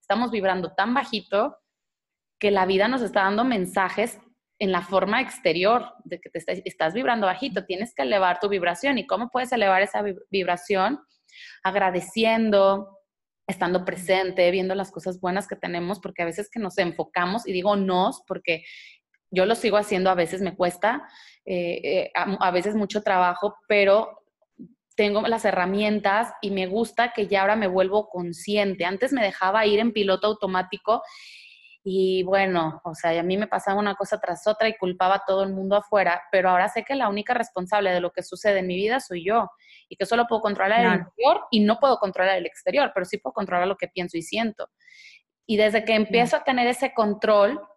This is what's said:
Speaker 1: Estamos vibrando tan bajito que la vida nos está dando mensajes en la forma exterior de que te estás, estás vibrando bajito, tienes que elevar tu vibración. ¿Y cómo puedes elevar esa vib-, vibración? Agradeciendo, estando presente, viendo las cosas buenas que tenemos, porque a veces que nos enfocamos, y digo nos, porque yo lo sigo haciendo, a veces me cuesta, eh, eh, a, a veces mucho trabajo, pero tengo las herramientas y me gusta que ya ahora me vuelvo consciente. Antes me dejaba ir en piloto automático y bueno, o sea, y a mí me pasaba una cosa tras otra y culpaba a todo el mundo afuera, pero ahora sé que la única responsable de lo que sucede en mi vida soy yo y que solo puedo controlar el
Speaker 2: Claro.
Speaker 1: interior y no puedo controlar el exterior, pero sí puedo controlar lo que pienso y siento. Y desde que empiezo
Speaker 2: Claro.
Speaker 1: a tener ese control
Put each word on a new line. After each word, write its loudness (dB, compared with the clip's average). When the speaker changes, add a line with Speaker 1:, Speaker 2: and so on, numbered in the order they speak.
Speaker 1:
Estamos -2
vibrando -2
tan 0
bajito -2
que 2
la 2
vida 2
nos 0
está 0
dando 2
mensajes -2
en 0
la 0
forma 0
exterior 0
de -12
que -20
te -10
estás, -6
estás -2
vibrando 0
bajito, -4
tienes -8
que -6
elevar 2
tu -2
vibración. -2
¿Y -6
cómo -4
puedes -4
elevar 2
esa -2
vib-, -6
vibración? -2
Agradeciendo, 2
estando -2
presente, 0
viendo -2
las -6
cosas -10
buenas -4
que -10
tenemos, -6
porque -10
a -2
veces -8
que -8
nos -4
enfocamos, -2
y -6
digo 0
nos, 0
porque -4
yo 2
lo 2
sigo 0
haciendo, 2
a 4
veces -2
me -4
cuesta, 0
eh, -4
eh, -2
a, 0
a 2
veces 0
mucho -2
trabajo, 0
pero 4
tengo 2
las -2
herramientas 0
y -4
me -2
gusta -2
que -2
ya 2
ahora 2
me 0
vuelvo 0
consciente. -4
Antes -2
me 0
dejaba 0
ir 4
en 2
piloto 0
automático -2
y 0
bueno, 0
o -10
sea, -2
y 0
a -2
mí 0
me -2
pasaba -2
una -2
cosa -4
tras -6
otra 0
y -4
culpaba 0
a -4
todo 2
el -2
mundo -2
afuera, 2
pero 4
ahora 4
sé -4
que -4
la 0
única -2
responsable -2
de 2
lo -4
que -8
sucede 0
en -4
mi -4
vida 0
soy -10
yo 2
y -18
que -2
solo 2
puedo 0
controlar 2
el 6
Speaker 2:
Claro. 2
Speaker 1:
interior 2
y 4
no 4
puedo 4
controlar 0
el -4
exterior, 0
pero -2
sí -6
puedo -10
controlar 0
lo -2
que -6
pienso -8
y -6
siento. -6
Y 0
desde 4
que 2
empiezo 2
Speaker 2:
Claro. 0
Speaker 1:
a -16
tener 2
ese -2
control 2